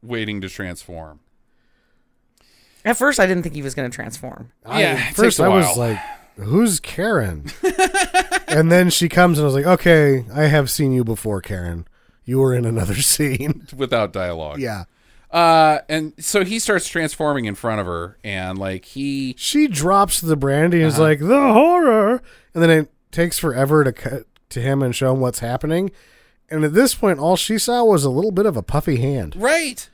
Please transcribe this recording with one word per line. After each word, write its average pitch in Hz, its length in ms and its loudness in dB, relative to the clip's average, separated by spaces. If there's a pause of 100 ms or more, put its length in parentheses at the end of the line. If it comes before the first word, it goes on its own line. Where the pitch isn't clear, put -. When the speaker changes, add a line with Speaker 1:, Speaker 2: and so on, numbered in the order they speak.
Speaker 1:
waiting 110 380 -6
to 95 80 -10
transform. 82 720 -14 (1700)
Speaker 2:
At 226 100 2
first, 277 240 0
I 202 60 4
didn't 185 180 -2
think 165 120 -8
he 147 80 -10
was 135 120 -8
gonna 131 140 -6
transform. - 640 -16 (120)
Speaker 3:
I, 214 160 -2
Speaker 1:
Yeah, 185 100 2
Speaker 3:
at 143 60 -4 (140)
Speaker 1:
it - 40 -10
Speaker 3:
first 220 220 4
Speaker 1:
takes - 20 -4
a - 40 4
Speaker 3:
I 175 60 4
was 190 160 4
Speaker 1:
while. - 100 0 (140)
Speaker 3:
like, 104 100 -4 (380)
"Who's 165 420 0
Karen?" 113 720 -4 (100)
Speaker 1:
<laughs> 359 120 0 (760)
Speaker 3:
And 160 220 4
then 180 180 6
she 170 200 0
comes 175 280 4
and 151 60 0
I 147 40 2
was 135 80 0
like, 139 100 0
"Okay, 156 580 4 (100)
I 147 100 0
have 143 280 2
seen 135 220 0
you 127 100 2
before, 110 380 -4
Karen. 87 440 -8 (380)
You 127 160 -2
were 131 160 2
in 123 80 -2
another 110 320 -2
<laughs> 131 60 -4
scene." 143 760 -2
Speaker 1:
Without 120 380 -2
dialogue. 85 480 -8
Speaker 3:
Yeah. 107 240 -8 (440)
Speaker 1:
Uh, 160 500 6 (100)
and 156 280 -4
so 190 280 0
he 214 120 -4
starts 202 300 -2
transforming 151 560 -4
in 104 120 -4
front 110 260 -4
of 90 60 -4
her, 87 360 -8
and, 95 340 -8
like, 95 280 -8
he 135 520 -8
Speaker 3:
She 302 300 0
drops 196 540 0
the 160 160 0
brandy 147 400 2
and 160 100 4
is 151 60 0
Speaker 1:
Uh-huh. 151 100 2
Speaker 3:
like, 156 160 2
"The 247 340 4
horror!" 254 680 4 (320)
And 165 100 2
then 165 60 8
it 156 200 4 (220)
takes 170 260 -2
forever 143 460 2
to 131 80 2
cut 139 320 -10 (280)
to 123 100 -6
him 135 200 0
and 123 140 -2
show 131 160 0
him 131 80 0
what's 123 200 -2
happening. 156 520 -4 (580)
And 156 140 -2
at 151 100 0
this 233 220 4
point, 180 240 0
all 165 160 2
she 214 220 -2
saw 240 260 0
was 185 220 4
a 139 40 0
little 165 220 -2
bit 190 140 0
of 185 100 0
a 104 80 -6
puffy 151 320 -2
hand. 120 420 -4
Speaker 1:
Right. 277 560 -2